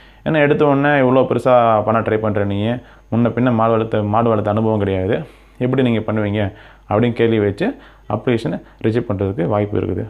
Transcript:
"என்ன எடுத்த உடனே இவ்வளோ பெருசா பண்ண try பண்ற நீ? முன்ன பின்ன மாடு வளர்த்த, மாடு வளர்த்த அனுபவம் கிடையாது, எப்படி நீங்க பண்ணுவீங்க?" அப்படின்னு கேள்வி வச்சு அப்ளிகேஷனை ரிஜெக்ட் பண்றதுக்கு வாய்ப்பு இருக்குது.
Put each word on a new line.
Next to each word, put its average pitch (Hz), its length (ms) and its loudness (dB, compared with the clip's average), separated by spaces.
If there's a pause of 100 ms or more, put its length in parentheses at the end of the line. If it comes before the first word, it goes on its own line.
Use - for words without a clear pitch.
(220)
"என்ன 156 160 0
எடுத்த 147 280 2
உடனே 139 220 2
இவ்வளோ 131 340 4
பெருசா 117 640 2
பண்ண 110 160 0
try 107 180 0
பண்ற 107 260 -2
நீ? 101 200 -2
முன்ன 117 640 -4
பின்ன 123 240 0
மாடு 113 180 2
வளர்த்த, 110 320 0
மாடு 107 260 0
வளர்த்த 107 220 0
அனுபவம் 110 280 0
கிடையாது, 101 460 -2 (340)
எப்படி 127 240 0
நீங்க 113 300 0
பண்ணுவீங்க?" 104 400 -2 (360)
அப்படின்னு 117 240 2
கேள்வி 113 280 2
வச்சு 104 380 -2 (300)
அப்ளிகேஷனை 117 520 -2 (220)
ரிஜெக்ட் 117 260 0
பண்றதுக்கு 101 380 -2
வாய்ப்பு 104 340 -2
இருக்குது. 95 300 -4